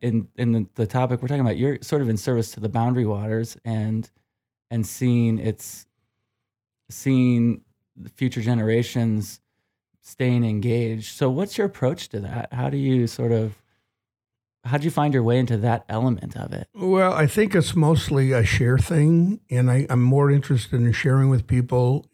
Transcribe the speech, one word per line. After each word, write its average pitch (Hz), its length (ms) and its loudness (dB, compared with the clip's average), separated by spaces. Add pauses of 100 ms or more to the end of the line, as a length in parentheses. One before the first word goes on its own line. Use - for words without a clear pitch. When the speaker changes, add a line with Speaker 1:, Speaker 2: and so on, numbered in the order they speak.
Speaker 1:
in, 113 340 -2
in 117 160 -2
the, 110 140 0 (100)
the 113 120 -2
topic 127 340 -2
we're 127 80 -4
talking 143 100 -2
about, 117 180 0
you're 131 240 -2
sort 147 200 -2
of 123 80 0
in 110 80 0
service 117 340 -2
to - 80 -18
the 107 80 -4
Boundary 120 380 0
Waters 107 580 -4
and, 110 460 -4 (600)
and 113 160 -4
seeing 117 540 0
its, - 460 -8 (1040)
seeing 123 720 2 (340)
the - 140 -18
future 123 320 -6
generations 113 1000 0 (600)
staying 123 420 -2
engaged. 113 720 -2
So 135 140 0
what's 170 280 -4
your 202 100 0
approach 175 420 -4
to 104 120 -8
that? 113 320 -8
How 123 160 -4
do 139 80 -4
you 131 300 2
sort 120 240 -4
of, 110 220 -2 (1080)
how 123 140 -2
did 143 80 -4
you 165 60 0
find 147 220 0
your 127 100 2
way 120 160 2
into 120 180 0
that 113 300 0
element 113 480 -2
of - 160 -10
it? - 220 -10
Speaker 2:
Well, 185 400 2
I 151 140 4
think 208 280 0
it's - 200 0
mostly 147 560 2
a 120 120 2
share 123 340 2
thing, 170 600 2 (100)
and 127 220 2
I, 131 180 2
I'm 123 140 2
more 139 280 4
interested 135 500 0
in 120 100 4
sharing 135 380 2
with 127 180 2
people 123 680 0